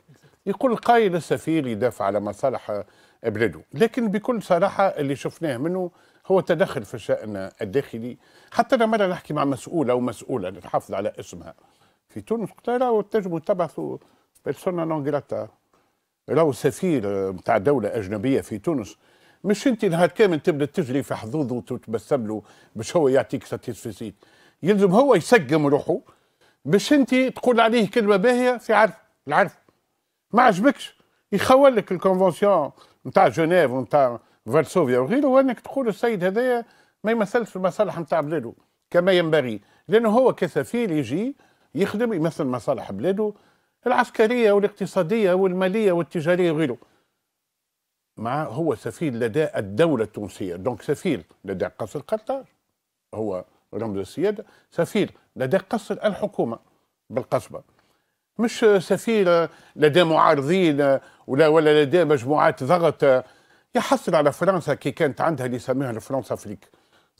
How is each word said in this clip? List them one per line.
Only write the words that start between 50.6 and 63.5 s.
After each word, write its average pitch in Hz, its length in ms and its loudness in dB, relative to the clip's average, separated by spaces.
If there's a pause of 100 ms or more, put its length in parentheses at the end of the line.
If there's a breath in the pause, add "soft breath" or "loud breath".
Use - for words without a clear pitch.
سفير 139 420 -4 (220)
لدى 98 200 -4
قصر 117 340 -10
قرطاج 247 440 -6 (720)
هو 98 320 -6 (280)
رمز 104 240 -6
السياده، 190 480 -6 (260 soft breath)
سفير 170 400 -2 (240 soft breath)
لدى 131 220 -2
قصر - 460 -6
الحكومه 180 560 -4 (500)
بالقصبه، 120 520 -6 (800)
مش 233 260 -2 (120)
سفير 175 720 0 (260 soft breath)
لدى 151 280 4
معارضين 151 960 2 (280 soft breath)
ولا، 139 200 4
ولا 151 360 6
لدى 156 220 2
مجموعات 147 580 2
ضغط. 143 640 2 (500 soft breath)